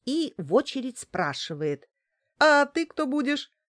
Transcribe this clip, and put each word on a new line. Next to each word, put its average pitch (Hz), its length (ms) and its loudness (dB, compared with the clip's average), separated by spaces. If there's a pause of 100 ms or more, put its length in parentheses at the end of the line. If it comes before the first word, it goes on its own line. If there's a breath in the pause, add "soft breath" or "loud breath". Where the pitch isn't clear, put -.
и 294 320 -2
в 156 160 -6
очередь 262 440 0
спрашивает: 147 880 -6 (520)
«А 285 240 6
ты 311 220 -4
кто 311 200 -4
будешь?» 285 460 -2 (220)